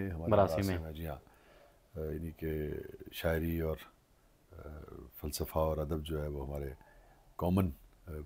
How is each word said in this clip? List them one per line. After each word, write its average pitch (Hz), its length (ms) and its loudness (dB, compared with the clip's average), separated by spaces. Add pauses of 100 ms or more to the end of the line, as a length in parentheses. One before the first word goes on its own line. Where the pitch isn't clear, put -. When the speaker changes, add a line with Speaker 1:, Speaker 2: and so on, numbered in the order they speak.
(100)
Speaker 1:
हमारे 85 220 0
Speaker 2:
मरासिम 95 240 8
Speaker 1:
मरासिम 95 220 2
Speaker 2:
हैं। 80 80 -4
Speaker 1:
हैं, 78 80 -8
जी 80 100 -6
हाँ। 73 120 -4
अ, - 800 -18
इन्हीं 78 340 -4 (120)
के 76 360 -2 (320)
शायरी 82 480 2
और, 80 180 0 (760)
अ, 76 280 -12 (420)
फ़लसफ़ा 78 400 0
और 78 160 4
अदब 78 240 0
जो 76 180 -2
है 76 80 -2
वो 71 140 -4
हमारे 69 320 -4 (640)
कॉमन, 92 280 4
अ, 76 60 0 (540)